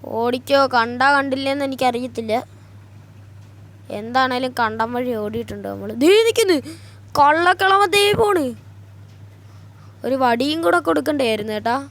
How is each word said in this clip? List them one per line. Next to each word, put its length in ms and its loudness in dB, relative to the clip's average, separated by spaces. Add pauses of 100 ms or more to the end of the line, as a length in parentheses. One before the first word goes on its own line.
(180)
ഓടിക്കോ, 420 0 (140)
കണ്ടാ 400 0
കണ്ടില്ലേന്ന് 540 0
എനിക്കറിയത്തില്ല. 680 -4 (1700)
എന്താണേലും 600 -2
കണ്ടം 360 -2
വഴി 160 -4 (100)
ഓടിയിട്ടുണ്ട് 480 -8
നമ്മൾ. 200 -10 (120)
ദേ 100 6 (160)
നിൽക്കുന്നു 300 2 (600)
കള്ളക്കിളവൻ, 760 4
ദേ 80 6 (160)
പോണ്. 240 2 (1600)
ഒരു 180 -2
വടിയും 420 0
കൂടെ 220 2
കൊടുക്കണ്ടായിരുന്നു 680 -2
കേട്ടാ 220 -2 (140)